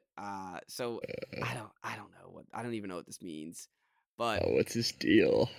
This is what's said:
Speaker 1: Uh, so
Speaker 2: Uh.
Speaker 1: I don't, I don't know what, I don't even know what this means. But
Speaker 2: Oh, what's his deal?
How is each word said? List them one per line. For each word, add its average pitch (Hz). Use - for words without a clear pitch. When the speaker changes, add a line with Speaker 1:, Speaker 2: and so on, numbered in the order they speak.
Speaker 1:
Uh, 95
so 120
Speaker 2:
Uh. -
Speaker 1:
I 120
don't, 107
I 110
don't 101
know 90
what, -
I 113
don't 120
even 101
know 92
what 85
this -
means. 80
But 113
Speaker 2:
Oh, 50
what's 71
his 117
deal? -